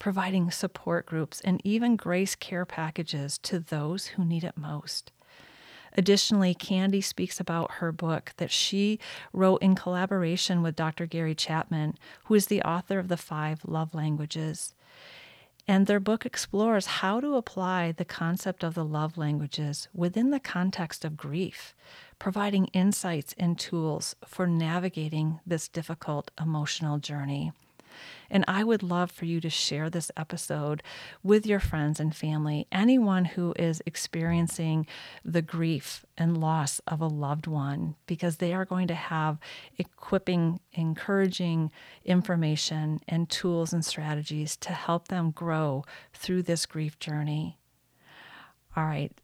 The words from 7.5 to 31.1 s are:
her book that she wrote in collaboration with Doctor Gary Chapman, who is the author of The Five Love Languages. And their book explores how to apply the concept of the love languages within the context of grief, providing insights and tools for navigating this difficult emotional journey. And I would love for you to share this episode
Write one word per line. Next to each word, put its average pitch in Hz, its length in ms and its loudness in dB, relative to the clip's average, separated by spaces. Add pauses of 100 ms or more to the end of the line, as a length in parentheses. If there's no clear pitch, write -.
her 165 180 -2
book 160 460 -2
that - 120 -2
she 208 480 2 (340)
wrote 190 300 6
in 190 140 8
collaboration 180 840 2
with 160 120 0
Doctor 160 320 -2
Gary 160 300 -2
Chapman, 160 600 -2 (280)
who 220 100 4
is 202 140 6
the 208 140 2
author 180 360 0
of 180 80 -2
The 180 100 0
Five 156 480 -4
Love 160 300 -4
Languages. 156 800 -4 (920)
And 196 180 6
their 202 140 4
book 214 260 0
explores 214 600 0
how 202 340 0
to 285 160 2
apply 185 560 0
the 165 120 -4
concept 175 600 -2
of 165 100 -2
the 170 100 -2
love 151 320 -2
languages 147 800 -2
within 185 360 2
the 277 100 2
context 180 640 -2
of 156 120 -4
grief, - 600 -6 (420)
providing 202 480 2
insights 185 720 2
and 170 180 2
tools 160 600 -2 (100)
for 180 220 -2
navigating 160 960 0
this 170 220 -2
difficult 156 720 -6
emotional 151 600 -2
journey. 143 540 -4 (760)
And 196 200 2
I 202 160 2
would 226 180 4
love 175 300 0
for - 120 -10
you 165 160 0
to 165 80 -2
share 147 400 -2
this 165 280 -4
episode 151 640 -4 (400)